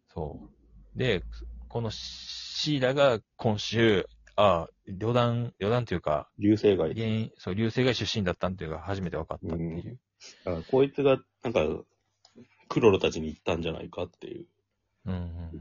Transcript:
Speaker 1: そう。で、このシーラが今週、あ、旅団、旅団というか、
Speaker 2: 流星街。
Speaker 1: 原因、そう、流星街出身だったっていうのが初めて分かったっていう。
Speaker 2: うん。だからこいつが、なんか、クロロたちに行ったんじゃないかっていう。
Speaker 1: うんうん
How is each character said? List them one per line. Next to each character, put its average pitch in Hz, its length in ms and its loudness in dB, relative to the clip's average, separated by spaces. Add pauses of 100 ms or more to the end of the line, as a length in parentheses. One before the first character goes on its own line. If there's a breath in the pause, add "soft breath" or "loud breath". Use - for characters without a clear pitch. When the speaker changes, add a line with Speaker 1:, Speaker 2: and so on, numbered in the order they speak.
Speaker 1:
そ 78 340 -10
う。 - 560 -20
で、 110 240 0 (460)
こ 117 120 -4
の 110 100 -4
シ - 880 -6
ー 127 40 2
ラ 127 120 4
が 135 260 6 (160)
今 107 220 2
週、 110 500 4 (280)
あ、 92 320 4 (200)
旅 101 240 -4
団、 120 460 0
旅 98 120 0
団 120 140 2
と 98 100 -4
い 85 40 -2
う - 20 -2
か、 73 280 -2 (100)
Speaker 2:
流 104 180 4
星 104 200 4
街。 80 180 0
Speaker 1:
原 113 120 -4
因、 110 300 -2
そ - 160 -8
う、 - 20 -2
流 113 120 0
星 127 180 0
街 127 100 2
出 - 240 -4
身 101 60 0
だ 87 80 0
っ - 40 -4
た 92 120 -2
っ 92 60 -2
て 90 100 -8
い - 20 -6
う 78 40 -8
の 80 60 -6
が 80 60 -10
初 98 180 -4
め 87 100 -4
て - 60 -6
分 80 100 -6
か - 100 -8
っ - 100 -16
た 85 80 -4
っ - 20 -4
て 82 60 -4
い 85 40 -4
う。 82 80 -6
Speaker 2:
う - 20 -8
ん。 87 60 -8
だ - 720 -12
か 82 60 -4
ら 82 40 -8
こ 131 200 2
い 139 80 2
つ 139 120 -4
が、 135 160 6 (240)
な 120 80 -4
ん - 20 -8
か、 92 80 2 (1080)
ク - 120 0
ロ 113 100 10
ロ 95 80 4
た 80 140 0
ち 82 80 -6
に 78 80 -6
行 80 100 -10
っ - 20 -20
た 87 160 -2
ん 85 60 -6
じ 80 60 -4
ゃ 80 40 -4
な 80 100 -10
い 82 80 -12
か 90 140 -8
っ 87 60 -12
て - 160 -20
い - 140 -12
う。 - 60 -16 (600)
Speaker 1:
う 92 60 -4
ん - 20 -2
う - 20 -4
ん - 20 -6 (420)